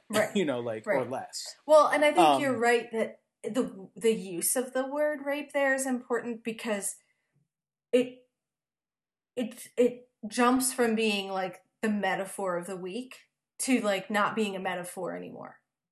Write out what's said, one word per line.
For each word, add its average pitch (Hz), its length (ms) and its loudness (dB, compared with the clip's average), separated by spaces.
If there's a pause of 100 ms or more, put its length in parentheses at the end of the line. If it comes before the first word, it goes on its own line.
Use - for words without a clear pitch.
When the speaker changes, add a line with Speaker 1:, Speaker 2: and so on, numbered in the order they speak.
Speaker 1:
<laughs> - 60 -18
Speaker 2:
Right. 208 260 0
Speaker 1:
you 190 80 4
know, 131 160 0
like, 113 260 -6
or 208 120 0
Speaker 2:
Right. 123 120 -2
Speaker 1:
less. - 460 -10 (100)
Speaker 2:
Well, 294 220 8
and 294 160 4
I 302 80 6
think 302 60 2 (100)
Speaker 1:
Um, 277 120 6
Speaker 2:
you're 262 160 0
right 233 360 2
that 220 280 -4 (220)
the, 208 540 -4
the 226 160 2
use 180 420 -4
of 254 180 -4
the 262 140 -2
word 294 400 -2
rape 285 260 -6
there 277 220 2
is 262 100 -2
important 240 600 -4
because 220 500 -4 (960)
it, - 320 0 (1080)
it, - 320 -6 (100)
it 240 320 2 (200)
jumps 254 440 2
from 233 220 2
being, 208 360 0
like, 190 320 -6 (180)
the 226 80 -2
metaphor 190 680 -2
of 175 120 -6
the 190 80 -8
week 185 400 -10 (440)
to, 254 200 2
like, 196 300 -2
not 202 260 0
being 208 180 -2
a 185 60 -8
metaphor 175 560 -6
anymore. - 420 -14 (340)